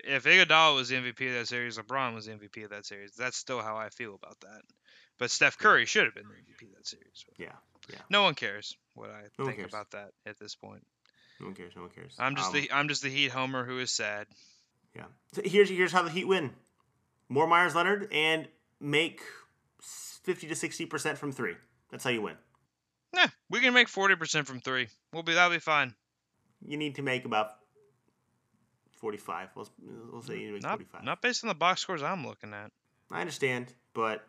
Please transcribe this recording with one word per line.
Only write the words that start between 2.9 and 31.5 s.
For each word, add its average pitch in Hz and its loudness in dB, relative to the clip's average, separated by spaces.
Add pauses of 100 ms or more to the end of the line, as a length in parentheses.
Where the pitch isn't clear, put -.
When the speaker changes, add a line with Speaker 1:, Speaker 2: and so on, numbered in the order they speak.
Speaker 1:
That's 123 -6
still 127 -6
how 107 -6
I 110 -8
feel 107 -12
about - -20
that. 95 -20 (560)
But 120 -4
Steph - 4
Speaker 2:
Yeah. - -4
Speaker 1:
Curry 160 8
should 190 4
have 110 -2
been 104 -18
the - -20
M - -20
V - -20
P - -20
of - -20
that - -18
series. - -16
But - -20
Speaker 2:
Yeah, - -14 (380)
yeah. - -16 (100)
Speaker 1:
no 202 4
one 165 4
cares 104 -8 (160)
what 110 -16
I 104 -18 (140)
Speaker 2:
No 135 -4
one - -2
Speaker 1:
think 107 -6
Speaker 2:
cares. 90 -12
Speaker 1:
about 104 -10
that 101 -14 (140)
at 107 -16
this 104 -16
point. 104 -20 (540)
Speaker 2:
No 95 -16
one 95 -14
cares. 87 -18
No 90 -16
one 90 -16
cares. 87 -20
Speaker 1:
I'm 131 0
just 95 0
Speaker 2:
Um, - -4
Speaker 1:
the, 143 0
I'm 143 2
just 143 -4
the 139 -2
Heat 135 0
homer 131 -2
who 127 -6
is 123 -4
sad. 104 -4 (680)
Speaker 2:
Yeah. 78 -16 (280)
So - -6
here's, 190 6
here's 180 2
how 180 4
the 165 -4
Heat 175 -2
win: 175 2 (760)
more 147 4
Myers 170 6
Leonard 185 2
and 156 2 (320)
make 147 0 (600)
fifty - -8
to 156 -4
sixty 160 -6
percent 151 -2
from 147 -6
three. 110 -4 (340)
That's 123 -12
how 127 2
you 113 0
win. 82 -6 (800)
Speaker 1:
Yeah, 359 6 (240)
we 240 0
can 254 6
make 247 8
forty 196 4
percent 160 0
from 131 -12
three. 127 -2 (240)
We'll 165 -8
be, 165 0
that'll 175 8
be 170 2
fine. 143 0 (680)
Speaker 2:
You 147 -6
need 147 -4
to 135 -8
make 127 -2
about 110 0 (1500)
forty-five. 101 -8
We'll, 104 -14 (440)
we'll 117 -14
say 113 -10
you - -8
need 104 -10
to 104 -10
make 101 -8
Speaker 1:
Not, 151 -6
Speaker 2:
forty-five. - -10
Speaker 1:
not 147 -4
based 240 -2
on 233 -6
the 190 0